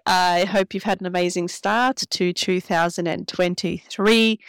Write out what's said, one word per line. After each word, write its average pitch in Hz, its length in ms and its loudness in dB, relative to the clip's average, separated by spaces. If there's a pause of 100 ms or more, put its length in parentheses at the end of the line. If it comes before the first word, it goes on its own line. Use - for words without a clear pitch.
I 180 380 2
hope 190 300 0
you've 196 100 -6
had 196 160 -2
an 185 60 -6
amazing 180 420 -2
start 240 480 0
to - 380 -2
two 185 260 -2
thousand 170 460 0
and 170 200 -4
twenty-three. 196 1120 0 (100)